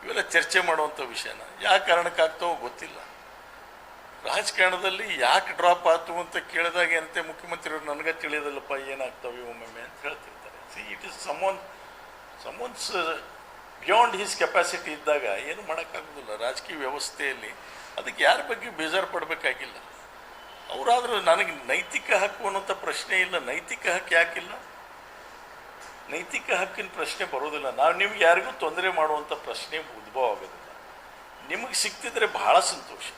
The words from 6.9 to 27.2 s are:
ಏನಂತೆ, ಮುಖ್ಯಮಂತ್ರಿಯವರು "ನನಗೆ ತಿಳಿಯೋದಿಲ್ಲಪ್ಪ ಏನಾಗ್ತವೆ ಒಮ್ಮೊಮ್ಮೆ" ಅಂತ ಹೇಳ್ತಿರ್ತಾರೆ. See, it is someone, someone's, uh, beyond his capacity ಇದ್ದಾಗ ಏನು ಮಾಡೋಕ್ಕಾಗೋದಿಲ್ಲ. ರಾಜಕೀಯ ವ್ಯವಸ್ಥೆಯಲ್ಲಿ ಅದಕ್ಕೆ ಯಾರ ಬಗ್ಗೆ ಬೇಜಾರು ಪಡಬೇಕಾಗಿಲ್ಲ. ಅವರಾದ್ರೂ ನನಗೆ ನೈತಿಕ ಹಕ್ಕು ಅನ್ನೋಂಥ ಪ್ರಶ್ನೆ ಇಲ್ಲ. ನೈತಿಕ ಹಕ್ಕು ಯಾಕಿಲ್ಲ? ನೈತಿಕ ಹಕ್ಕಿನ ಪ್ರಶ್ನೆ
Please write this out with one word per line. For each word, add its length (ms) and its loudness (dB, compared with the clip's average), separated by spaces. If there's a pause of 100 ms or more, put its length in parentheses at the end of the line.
ಏನಂತೆ, 280 -2
ಮುಖ್ಯಮಂತ್ರಿಯವರು 640 -6
"ನನಗೆ 280 -2
ತಿಳಿಯೋದಿಲ್ಲಪ್ಪ 600 -4
ಏನಾಗ್ತವೆ 800 -8
ಒಮ್ಮೊಮ್ಮೆ" 300 -14
ಅಂತ 220 -16
ಹೇಳ್ತಿರ್ತಾರೆ. 340 -10 (380)
See, 240 -12
it 80 -14
is 240 -10
someone, 280 0 (880)
someone's, 480 -8
uh, 240 0 (680)
beyond 380 6
his 260 0
capacity 440 2
ಇದ್ದಾಗ 300 2
ಏನು 400 -2
ಮಾಡೋಕ್ಕಾಗೋದಿಲ್ಲ. 720 -8
ರಾಜಕೀಯ 400 -4
ವ್ಯವಸ್ಥೆಯಲ್ಲಿ 720 -4 (480)
ಅದಕ್ಕೆ 260 -2
ಯಾರ 160 8
ಬಗ್ಗೆ 300 -6
ಬೇಜಾರು 360 0
ಪಡಬೇಕಾಗಿಲ್ಲ. 680 -4 (920)
ಅವರಾದ್ರೂ 500 2
ನನಗೆ 460 4
ನೈತಿಕ 460 0
ಹಕ್ಕು 320 2
ಅನ್ನೋಂಥ 260 -2
ಪ್ರಶ್ನೆ 500 -2
ಇಲ್ಲ. 180 0
ನೈತಿಕ 480 -6
ಹಕ್ಕು 280 0
ಯಾಕಿಲ್ಲ? 360 4 (1600)
ನೈತಿಕ 400 -6
ಹಕ್ಕಿನ 440 0
ಪ್ರಶ್ನೆ 320 -4